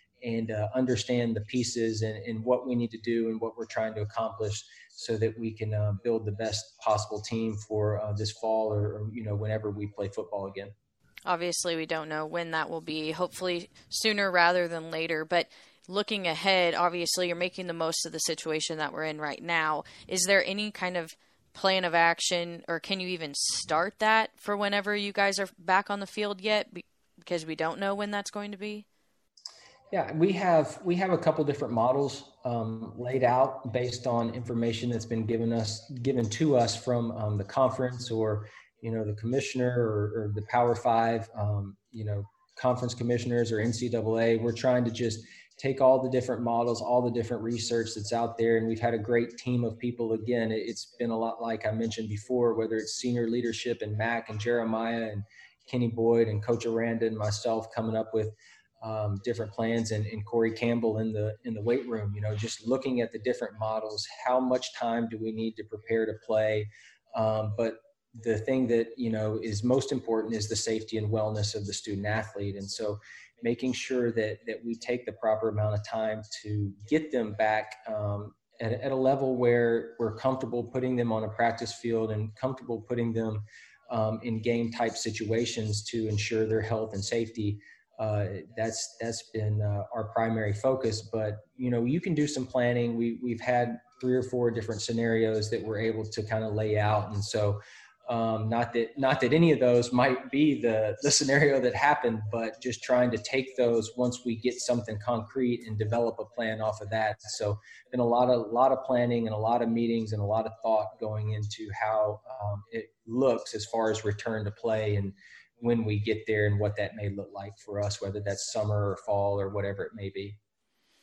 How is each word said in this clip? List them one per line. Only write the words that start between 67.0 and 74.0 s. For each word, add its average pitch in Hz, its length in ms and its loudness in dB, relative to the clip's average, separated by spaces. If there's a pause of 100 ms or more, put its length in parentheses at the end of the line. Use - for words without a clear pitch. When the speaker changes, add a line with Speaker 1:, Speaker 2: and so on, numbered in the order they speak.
Speaker 1:
Um, 110 400 0
but 113 200 0 (480)
the 110 160 2
thing 131 280 2
that, 113 200 4 (100)
you 117 140 0
know, 107 300 0
is 104 220 -4
most 131 280 4
important 113 420 0
is 104 160 -2
the 113 60 -2
safety 110 420 -2
and 107 140 -2
wellness 107 440 0
of 104 120 -4
the 98 60 -6
student 101 340 -4
athlete. 101 480 -4
And 98 140 -10
so 104 300 -4 (440)
making 120 300 0
sure 120 400 0